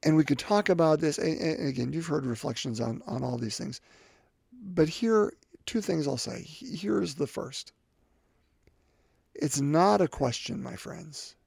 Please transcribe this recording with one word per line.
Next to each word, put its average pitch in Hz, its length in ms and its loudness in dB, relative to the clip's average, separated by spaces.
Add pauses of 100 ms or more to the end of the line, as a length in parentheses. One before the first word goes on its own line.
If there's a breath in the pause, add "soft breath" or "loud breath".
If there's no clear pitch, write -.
And 156 120 6
we 156 80 8
could 143 160 2
talk 208 300 2
about 165 300 6
this, 156 180 0
and, 156 220 -2
and 160 280 0
again, 131 260 -2
you've 165 140 -4
heard 147 180 -2
reflections 120 560 -4
on, 117 240 -4
on 127 180 -4
all 123 140 -4
these 117 200 -4
things. - 240 -8 (840 soft breath)
But 170 260 2
here, 220 440 2 (320)
two 226 160 -2
things 160 260 0
I'll 139 100 -2
say. - 240 -8
He-, - 340 -14
here's 185 400 -2
the 143 120 -2
first. - 460 -10 (1600)
It's 143 260 0
not 175 400 6
a 175 60 4
question, - 540 -4
my 123 140 -8
friends. - 600 -14 (100)